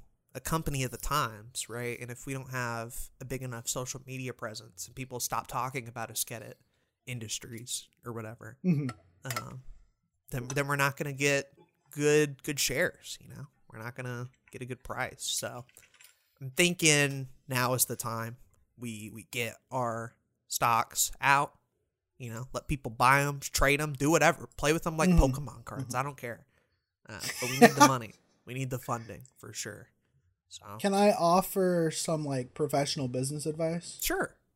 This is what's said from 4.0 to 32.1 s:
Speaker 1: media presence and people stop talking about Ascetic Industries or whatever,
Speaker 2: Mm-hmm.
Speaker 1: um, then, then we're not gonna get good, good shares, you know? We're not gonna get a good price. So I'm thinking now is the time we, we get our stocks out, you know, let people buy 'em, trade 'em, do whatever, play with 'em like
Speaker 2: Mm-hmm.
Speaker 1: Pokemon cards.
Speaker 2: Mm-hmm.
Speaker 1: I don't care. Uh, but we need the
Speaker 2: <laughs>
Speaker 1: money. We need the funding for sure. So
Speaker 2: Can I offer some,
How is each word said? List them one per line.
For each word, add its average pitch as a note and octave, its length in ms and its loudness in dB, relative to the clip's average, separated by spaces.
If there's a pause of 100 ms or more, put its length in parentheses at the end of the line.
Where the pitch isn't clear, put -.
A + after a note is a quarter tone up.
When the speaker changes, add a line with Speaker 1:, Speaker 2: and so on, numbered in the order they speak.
Speaker 1:
media C3 260 -8
presence A#2 540 -12
and A#2+ 80 -20
people C3 240 -10
stop - 260 -2
talking B2+ 420 -6
about A#2 220 -8
Ascetic A2+ 480 -8 (480)
Industries A#2 840 -8 (160)
or B2 100 -8
whatever, A2+ 520 -12
Speaker 2:
Mm-hmm. D3+ 220 2 (380)
Speaker 1:
um, B2 360 -8 (680)
then, B2 160 -6
then C#3 200 0
we're C#3+ 100 0
not C#3 200 2
gonna D3 160 -6
get C#3 400 2 (380)
good, D3 500 4
good D3 180 -4
shares, - 640 -2
you - 80 -20
know? A#2+ 160 -14 (260)
We're A2+ 120 -14
not A#2+ 120 -10
gonna B2 340 -8 (220)
get B2+ 120 -12
a - 20 -8
good B2 180 -12
price. - 380 -8
So A#2+ 420 -6 (800)
I'm C3+ 160 -10
thinking D3 680 4 (200)
now B2+ 280 2
is A#2+ 100 2
the A#2+ 100 -4
time A2+ 420 -6 (420)
we, A2 340 -10
we A2 160 -16
get A#2 280 -4 (140)
our A#2 440 -4 (320)
stocks - 640 2 (100)
out, C#3 320 4 (640)
you A#2+ 140 -12
know, A#2 220 -8
let - 140 -6
people C#3 240 -4
buy C3 300 6
'em, C#3+ 180 0
trade C#3 400 2
'em, D3+ 140 -2
do C#3 160 0
whatever, D#3+ 380 6 (100)
play D3 160 4
with D#3+ 140 0
'em D#3+ 100 -2
like D#3 140 6
Speaker 2:
Mm-hmm. E3+ 120 10
Speaker 1:
Pokemon B2+ 420 0
cards. A2 280 -8
Speaker 2:
Mm-hmm. C3 40 -2
Speaker 1:
I B2+ 60 0
don't C#3+ 140 -8
care. A#2 280 -10 (600)
Uh, G#2+ 120 -12 (220)
but B2 100 -2
we C3 80 -2
need D#3 160 10
the - 120 10
Speaker 2:
<laughs> - 0 -
Speaker 1:
money. - 260 -2 (320)
We A#2 80 -14
need C3 160 -6
the B2+ 100 -6
funding A2+ 440 -6 (140)
for - 160 -16
sure. - 360 -12 (600)
So - 140 -20 (160)
Speaker 2:
Can G3+ 140 0
I G#3 180 8
offer F3 840 4
some, D#3 300 -2